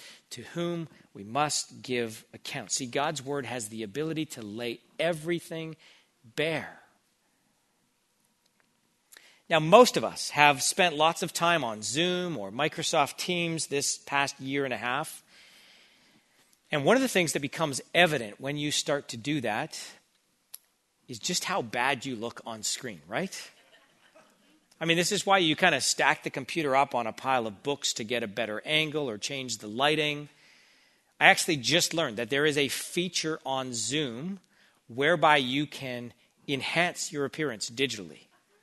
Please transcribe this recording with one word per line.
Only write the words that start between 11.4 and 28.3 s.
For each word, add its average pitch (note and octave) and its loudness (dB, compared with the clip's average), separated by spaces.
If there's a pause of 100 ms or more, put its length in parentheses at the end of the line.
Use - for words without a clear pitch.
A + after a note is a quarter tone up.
on G#2+ -6
Zoom F3 -2
or G2 -8
Microsoft D3 0
Teams E3+ -2
this C#3 -2
past C#3 -2
year C#3 -2
and B2+ -4
a G#2+ -6
half. B2 -6 (1500)
And D3 0
one G3 8
of C4+ 4
the B3+ 0
things F3 2
that E3+ -2
becomes C#3 -4 (140)
evident D3+ 4
when C#3+ -4
you D3 -2
start C#3+ -2
to - -10
do C#3+ -2
that A#2 -4 (1300)
is B2 -14
just - -4
how F#3 0
bad A#2+ 0
you C3+ -6
look A2+ -8
on A2 -10
screen, G2+ -6
right? C#3 -6 (1300)
I D#3+ -4
mean, E3 4
this F3 0
is G3 -2
why G3 4
you D#3+ 4
kind F3+ 4
of B2+ 0
stack D3 2
the E3 -4
computer C#3 -2
up C#3 4
on A#2 0
a A2 -4
pile B2+ 0
of G2+ -10
books - -4
to B2 -6
get A#2 -2
a A2+ -6
better G#2+ -4